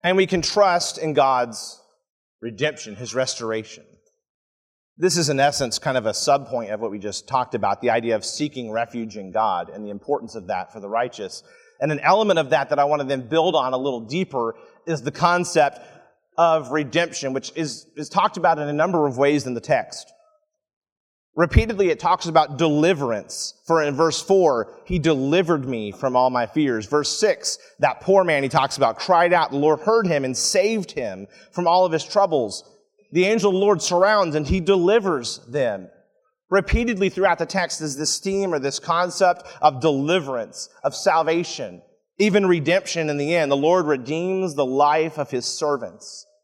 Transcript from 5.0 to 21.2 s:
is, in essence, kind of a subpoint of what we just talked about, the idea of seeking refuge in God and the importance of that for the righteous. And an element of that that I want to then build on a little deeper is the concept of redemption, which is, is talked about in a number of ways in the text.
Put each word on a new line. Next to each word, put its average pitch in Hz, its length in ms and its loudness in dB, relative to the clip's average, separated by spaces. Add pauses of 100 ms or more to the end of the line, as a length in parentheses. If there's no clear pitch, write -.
is, 165 120 0
in 139 100 0
essence, 139 400 0
kind 131 200 -4
of 107 80 -2
a 110 60 0
subpoint 123 600 -2
of 107 80 -6
what 113 100 -6
we 104 80 -10
just 98 300 -10
talked 127 260 -2
about, 101 260 -2
the 120 100 0
idea 117 260 0
of 101 80 -6
seeking 131 460 -8
refuge 113 460 -6
in 95 160 -14
God 95 380 -2
and 104 140 -14
the 104 60 -12
importance 117 440 -8
of 98 120 -14
that 92 260 -6
for 110 80 -16
the 98 80 -14
righteous. 110 540 -6 (380)
And 151 120 -2
an 143 80 -4
element 190 380 4
of 143 120 -2
that 139 200 0
that 143 80 0
I 143 60 4
want 147 180 0
to 131 60 -6
then 131 200 -4
build 160 260 0
on 131 200 0
a 127 40 -2
little 131 220 -4
deeper 123 560 -4 (300)
is 160 160 -4
the 139 100 -6
concept 170 680 0 (580)
of 160 320 2
redemption, 143 640 -2
which - 240 -6
is, 151 300 -8 (100)
is 147 120 -12
talked 202 280 0
about 165 240 2
in 147 80 -4
a 147 40 -4
number 160 340 0
of 127 120 -4
ways 143 280 2
in 127 80 -6
the 117 60 -6
text. - 520 -4 (1200)